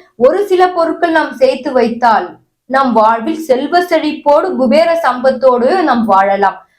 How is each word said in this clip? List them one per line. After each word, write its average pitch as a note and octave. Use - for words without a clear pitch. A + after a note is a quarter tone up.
ஒரு D#4+
சில F#4
பொருட்கள் E4
நாம் D#4
சேர்த்து C4
வைத்தால் A#3
நம் C4
வாழ்வில் A3+
செல்வ C#4+
செழிப்போடு D#4
குபேர C#4+
சம்பத்தோடு C4
நாம் A#3+
வாழலாம். G3